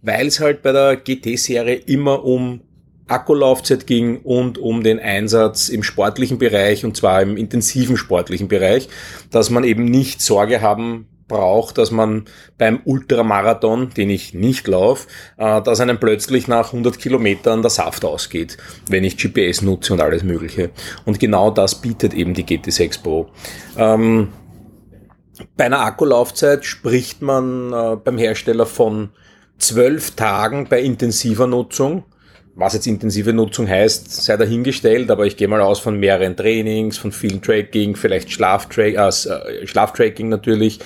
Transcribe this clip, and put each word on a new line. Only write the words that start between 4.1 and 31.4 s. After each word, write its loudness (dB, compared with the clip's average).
und -2
um -2
den 2
Einsatz 0
im -4
sportlichen -2
Bereich, 2
und -4
zwar 2
im -2
intensiven -2
sportlichen -2
Bereich, 2
dass 2
man 2
eben 2
nicht 2
Sorge 2
haben -2
braucht, 0
dass 2
man 0
beim 2
Ultramarathon, 0
den 0
ich -6
nicht -2
lauf, 2
äh, 0
dass 0
einem 0
plötzlich 0
nach 0
hundert -2
Kilometern 0
der 2
Saft -4
ausgeht, -6
wenn 0
ich -2
G -2
P 2
S -2
nutze 0
und 2
alles 0
Mögliche. -4
Und -2
genau 2
das 0
bietet -2
eben -2
die -6
G -2
T -8
sechs -2
Pro. -4
Ähm, 4
bei 0
einer 0
Akkulaufzeit 2
spricht -4
man, -2
äh, -2
beim -4
Hersteller 0
von -2
zwölf 2
Tagen -2
bei 2
intensiver 0